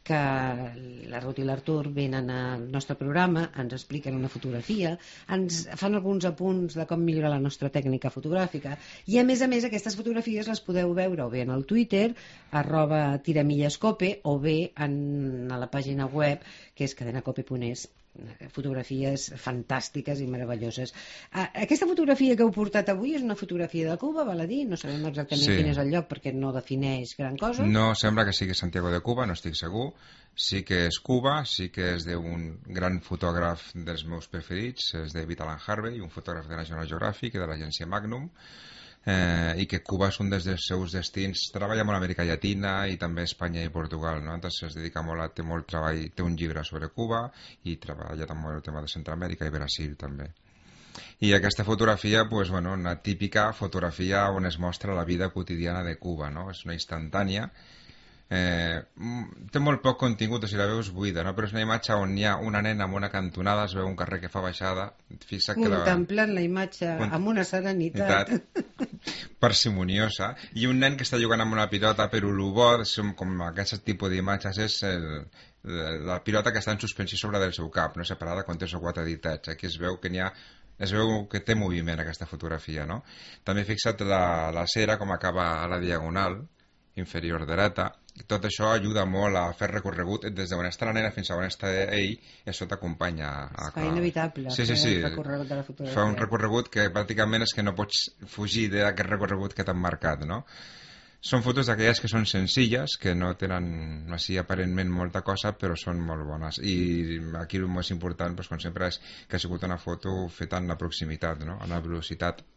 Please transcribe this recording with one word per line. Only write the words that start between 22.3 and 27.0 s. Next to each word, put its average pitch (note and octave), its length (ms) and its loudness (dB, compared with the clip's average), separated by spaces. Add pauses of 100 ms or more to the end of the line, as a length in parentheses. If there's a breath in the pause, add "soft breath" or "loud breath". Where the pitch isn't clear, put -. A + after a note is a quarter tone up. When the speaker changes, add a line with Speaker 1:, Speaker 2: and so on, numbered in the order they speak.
Speaker 1:
que A#3 80 8
heu A3 80 6
portat G#3 380 2
avui A#3+ 260 0
és C4 80 -2
una G#3+ 100 0
fotografia E3+ 540 -2
de E3+ 80 0
Cuba, D4+ 300 -2
val E3+ 160 -2
a - 20 0
dir? A#3+ 140 -2 (100)
No E3+ 80 0
sabem D3 320 -4
exactament C#3+ 380 0
Speaker 2:
Sí. G2+ 100 6
Speaker 1:
quin D3 140 4
és C#3+ 100 2
el C#3 80 2
lloc E3 220 2
perquè C3+ 220 -6
no C3+ 200 -2
defineix C3 640 -2